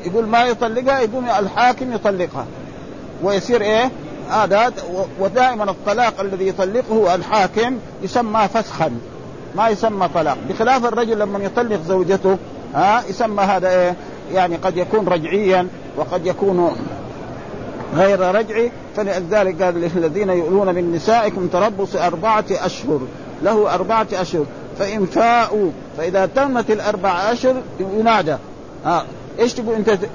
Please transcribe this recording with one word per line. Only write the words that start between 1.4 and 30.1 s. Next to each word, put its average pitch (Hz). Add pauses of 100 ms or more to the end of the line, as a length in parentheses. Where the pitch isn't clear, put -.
يطلقها 180 (760)
ويصير 202
إيه؟ 220 (400)
هذا. 208
و-، 185
ودائمًا 214
الطلاق 208
الذي 190
يطلقه 202
الحاكم 214 (260)
يسمى 214
فسخا، 170 (680)
ما 214
يسمى 208
طلاق، 156 (100)
بخلاف 233
الرجل 226
لما 202
يطلق 202
زوجته، 185 (360)
ها، 208
يسمى 202
هذا 190
إيه؟ 180 (360)
يعني 180
قد 185
يكون 180
رجعيا 180 (280)
وقد 156
يكون 180 (1200)
غير 185
رجعي. 226 (240)
فلذلك 190
قال: 180
"للذين 170
يؤلون 185
من 175
نسائكم 196
تربص 196
أربعة 180
أشهر"، 170 (420)
له 202
أربعة 208
أشهر، 180 (340)
"فإن 202
فاءوا"، 214 (280)
فإذا 185
تمت 262
الأربع 202
أشهر 254 (440)
ينادى. 214 (480)
ها، 156 (340)
إيش 240
تقول 233
أنت؟ 214 (160)